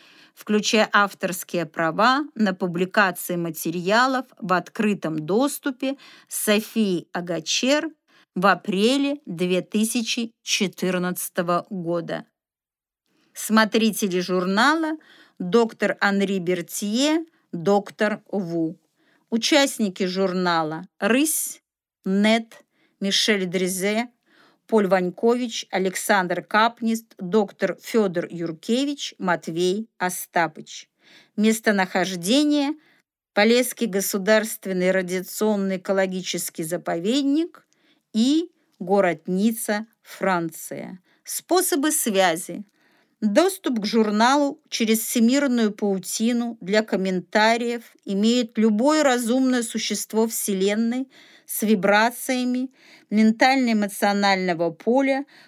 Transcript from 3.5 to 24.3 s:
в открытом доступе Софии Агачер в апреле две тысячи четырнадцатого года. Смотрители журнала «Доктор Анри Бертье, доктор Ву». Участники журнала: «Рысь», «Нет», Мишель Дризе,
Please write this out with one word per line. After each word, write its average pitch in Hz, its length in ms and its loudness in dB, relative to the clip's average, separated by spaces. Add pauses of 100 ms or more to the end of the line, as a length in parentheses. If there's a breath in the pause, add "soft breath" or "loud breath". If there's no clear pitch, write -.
в 185 160 -2
открытом 175 640 -2
доступе 262 800 -2 (300 loud breath)
Софии 208 840 0
Агачер 196 800 -2 (460 soft breath)
в 185 120 2
апреле 247 760 0
две 180 360 0
тысячи 226 720 -2 (100)
четырнадцатого 180 1300 -2
года. 170 560 -6 (1040)
Смотрители 214 840 2
журнала 214 800 0 (420 soft breath)
«Доктор 214 600 0
Анри 196 400 0
Бертье, 214 840 -2 (260 soft breath)
доктор 202 800 -2
Ву». 170 440 -2 (540)
Участники 233 760 0
журнала: 180 760 -2 (160)
«Рысь», 247 640 -2 (420)
«Нет», 214 600 0 (340)
Мишель 196 480 0
Дризе, 196 640 -2 (580 soft breath)